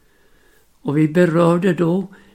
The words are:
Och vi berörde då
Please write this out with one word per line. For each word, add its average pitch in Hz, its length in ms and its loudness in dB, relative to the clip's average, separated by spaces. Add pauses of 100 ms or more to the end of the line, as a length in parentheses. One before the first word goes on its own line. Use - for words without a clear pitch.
(800)
Och 143 160 -4
vi 156 100 2
berörde 170 680 0
då 175 340 -2 (280)